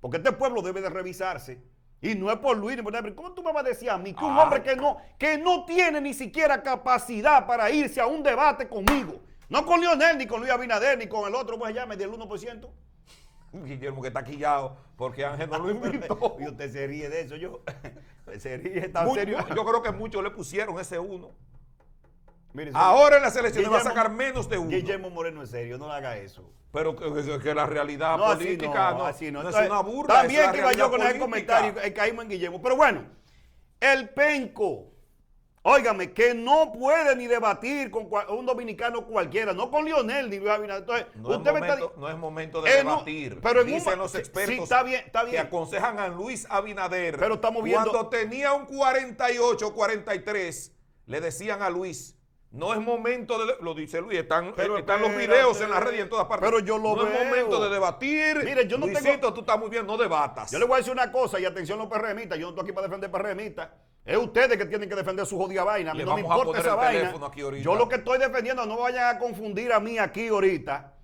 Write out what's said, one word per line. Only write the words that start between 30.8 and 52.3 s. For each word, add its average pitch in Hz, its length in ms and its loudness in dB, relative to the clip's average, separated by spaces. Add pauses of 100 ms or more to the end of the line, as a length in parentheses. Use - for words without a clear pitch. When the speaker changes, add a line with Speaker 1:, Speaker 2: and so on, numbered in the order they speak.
Speaker 1:
con 240 120 0
ese 247 180 2
Speaker 2:
política. 262 60 -2 (340)
Speaker 1:
comentario, 208 240 -2
eh, 196 100 -4
caímos 226 300 -2
en 220 60 -14
Guillermo. 196 320 -6
Pero 254 140 2
bueno, 254 280 4 (760)
el 269 300 4
penco, 214 840 0 (720)
óigame, 220 500 4
que 240 200 4
no 262 380 4
puede 277 440 4
ni 247 120 -8
debatir 233 600 0
con 202 200 -8
cua-, 202 200 -2
un 233 160 -6
dominicano 233 600 -4
cualquiera, 202 480 -2
no 220 180 -4
con 302 140 0
Lionel 269 440 0
ni 196 80 -6
Luis 202 140 0
Abinader. 214 300 -2
Entonces, 233 340 -4
Speaker 2:
No 110 160 -6
es 240 60 0
Speaker 1:
usted 294 160 2
me 302 60 4
está 285 160 0
Speaker 2:
momento, - 200 -6
Speaker 1:
di- 147 60 -16
Speaker 2:
no 143 80 -8
es 160 80 -8
momento 160 440 -8
de 202 180 6
Speaker 1:
en 269 80 0
un, 151 60 2
Speaker 2:
debatir. 151 480 -6
Speaker 1:
pero 240 200 4
en 233 60 4
un 254 60 -2
Speaker 2:
Dicen 330 200 0
Speaker 1:
ma-, 185 100 -2
Speaker 2:
los 180 80 -6
Speaker 1:
sí, 165 60 -8
Speaker 2:
expertos 196 380 -4
Speaker 1:
sí, 254 80 -4
está 247 200 4
bien, 254 220 -4
está 226 200 -2
Speaker 2:
que 240 60 -8
Speaker 1:
bien. 160 140 0
Speaker 2:
aconsejan 202 540 -4
a 196 80 -2
Luis 196 420 -8
Abinader. 185 680 -4
Speaker 1:
Pero 214 180 2
estamos 226 280 -2
viendo 220 280 2
Speaker 2:
Cuando 226 180 0
tenía 247 440 -2
un 285 120 -2
cuarenta 269 680 0
y 240 60 -2
ocho, 226 360 0
cuarenta 214 420 -2
y 185 40 -6
tres, 190 560 -8 (300)
le 131 160 -6
decían 196 400 -6
a 196 80 0
Luis, 180 480 -8 (340)